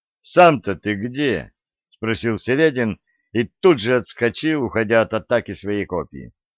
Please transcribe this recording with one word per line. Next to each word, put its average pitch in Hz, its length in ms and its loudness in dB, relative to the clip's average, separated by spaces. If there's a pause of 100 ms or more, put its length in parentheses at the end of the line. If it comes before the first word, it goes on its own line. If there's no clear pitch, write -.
(220)
«Сам-то 151 540 4
ты 104 180 -4
где?» — 110 580 -4 (380)
спросил 110 480 -4
Середин 123 600 0 (320)
и 117 140 0
тут 170 340 2
же 117 160 2
отскочил, 123 680 -2
уходя 113 380 0
от 104 120 -2
атаки 110 400 -2
своей 98 320 -6
копии. 71 460 -10 (260)